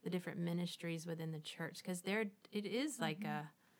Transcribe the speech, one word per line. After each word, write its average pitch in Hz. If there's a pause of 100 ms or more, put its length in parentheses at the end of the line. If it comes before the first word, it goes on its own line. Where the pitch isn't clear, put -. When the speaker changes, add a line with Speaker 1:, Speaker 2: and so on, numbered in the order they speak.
Speaker 1:
the 175
different 175
ministries 170
within 165
the 156
church, -
'cause 180
there, 214 (280)
it 208
is 262
like 160
Speaker 2:
Mm-hmm. 190
Speaker 1:
a, 151 (280)